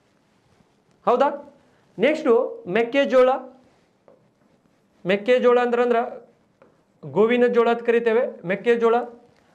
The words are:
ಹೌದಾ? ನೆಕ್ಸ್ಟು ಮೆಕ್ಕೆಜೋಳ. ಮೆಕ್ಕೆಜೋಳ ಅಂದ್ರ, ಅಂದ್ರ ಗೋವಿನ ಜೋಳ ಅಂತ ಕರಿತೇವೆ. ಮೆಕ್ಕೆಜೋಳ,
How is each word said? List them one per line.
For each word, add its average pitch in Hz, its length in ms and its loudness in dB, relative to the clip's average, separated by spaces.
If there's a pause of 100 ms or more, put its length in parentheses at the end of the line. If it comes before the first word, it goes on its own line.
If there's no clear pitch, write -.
(1080)
ಹೌದಾ? 277 480 0 (440)
ನೆಕ್ಸ್ಟು 247 720 0
ಮೆಕ್ಕೆಜೋಳ. 247 600 2 (1800)
ಮೆಕ್ಕೆಜೋಳ 240 540 2
ಅಂದ್ರ, 240 220 0
ಅಂದ್ರ 240 140 0 (1080)
ಗೋವಿನ 226 420 0
ಜೋಳ 233 240 2
ಅಂತ 233 120 -2
ಕರಿತೇವೆ. 233 640 -2
ಮೆಕ್ಕೆಜೋಳ, 226 480 0 (600)